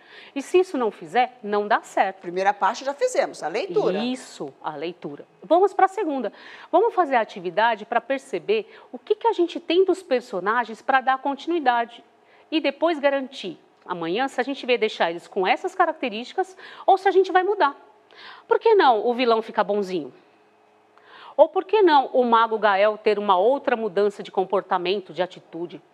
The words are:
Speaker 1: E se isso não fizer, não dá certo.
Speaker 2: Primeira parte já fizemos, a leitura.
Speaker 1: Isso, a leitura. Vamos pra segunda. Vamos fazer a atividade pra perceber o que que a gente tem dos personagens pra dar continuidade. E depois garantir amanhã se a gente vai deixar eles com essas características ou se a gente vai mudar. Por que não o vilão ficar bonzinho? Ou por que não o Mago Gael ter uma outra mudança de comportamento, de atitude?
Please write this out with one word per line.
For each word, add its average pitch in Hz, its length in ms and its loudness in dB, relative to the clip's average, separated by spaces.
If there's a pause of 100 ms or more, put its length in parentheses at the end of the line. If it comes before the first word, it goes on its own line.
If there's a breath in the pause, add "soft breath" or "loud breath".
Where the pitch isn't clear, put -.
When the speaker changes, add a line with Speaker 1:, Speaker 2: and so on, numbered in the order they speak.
(340 loud breath)
Speaker 1:
E 277 60 -6
se - 180 0
isso 359 200 0
não 233 120 0
fizer, 196 520 -2
não 208 260 -4
dá 262 140 0
certo. 202 400 -6
Speaker 2:
Primeira 185 320 -2
parte 208 280 -2
já 269 120 -6
fizemos, 349 480 -2
a 151 60 -6
leitura. 220 500 -2
Speaker 1:
Isso, 233 520 -8 (140)
a 156 100 -8
leitura. 151 520 -12 (160)
Vamos 359 320 2
pra 381 120 6
segunda. 311 460 -4 (400 loud breath)
Vamos 392 220 2
fazer 285 220 0
a 226 40 4
atividade 208 640 -2
pra - 160 -2
perceber 202 760 -6 (160 loud breath)
o 254 80 -16
que - 160 -2
que - 140 -4
a 427 60 0
gente 339 260 -2
tem 349 240 2
dos 370 180 0
personagens 226 760 -4
pra 269 220 2
dar 262 160 0
continuidade. 269 840 -2 (480 soft breath)
E 311 80 0
depois 311 400 0
garantir 262 600 -4 (260)
amanhã 180 440 -4
se - 120 -6
a 247 40 0
gente 269 200 -8
vai 240 140 0
deixar 208 320 -2
eles 170 180 -12
com 185 180 -2
essas 277 280 -2
características 311 840 -4 (300 loud breath)
ou 381 100 6
se 381 100 -4
a 392 60 6
gente 370 180 4
vai 370 120 2
mudar. 359 340 0 (720 loud breath)
Por - 100 2
que 453 160 4
não 254 320 4
o 240 60 0
vilão 226 300 2
ficar 220 200 -2
bonzinho? 185 480 -2 (1300 loud breath)
Ou 302 120 8
por 370 160 -4
que 440 180 2
não 302 240 4
o 254 180 2
Mago 226 340 2
Gael 208 400 2
ter 214 180 0
uma 208 220 -2
outra 240 380 0
mudança 202 480 -2
de - 80 -18
comportamento, 185 800 -4
de 156 100 -6
atitude? 175 580 -10 (140)